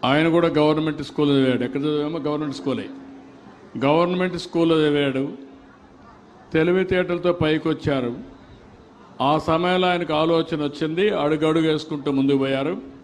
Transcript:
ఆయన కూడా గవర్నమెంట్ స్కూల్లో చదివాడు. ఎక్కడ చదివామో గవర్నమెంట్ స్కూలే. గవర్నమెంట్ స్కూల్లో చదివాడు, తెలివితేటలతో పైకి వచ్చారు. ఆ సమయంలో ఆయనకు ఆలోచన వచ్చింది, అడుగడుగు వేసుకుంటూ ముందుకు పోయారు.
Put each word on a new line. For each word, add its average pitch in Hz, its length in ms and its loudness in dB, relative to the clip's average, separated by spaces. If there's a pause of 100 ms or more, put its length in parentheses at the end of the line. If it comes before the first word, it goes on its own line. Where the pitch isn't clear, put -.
ఆయన 147 240 4
కూడా 165 200 4
గవర్నమెంట్ 151 540 0
స్కూల్లో 143 360 2
చదివాడు. 127 260 2
ఎక్కడ 131 160 -4
చదివామో 151 380 -2
గవర్నమెంట్ 147 380 -4
స్కూలే. 113 320 -6 (960)
గవర్నమెంట్ 175 520 2
స్కూల్లో 165 400 2
చదివాడు, 143 520 0 (1200)
తెలివితేటలతో 175 800 0
పైకి 160 360 0
వచ్చారు. 135 480 -2 (1040)
ఆ 147 160 2
సమయంలో 180 500 0
ఆయనకు 175 240 -2
ఆలోచన 160 520 0
వచ్చింది, 160 460 -2
అడుగడుగు 156 560 2
వేసుకుంటూ 151 460 -2
ముందుకు 135 260 2
పోయారు. 135 380 -2 (280)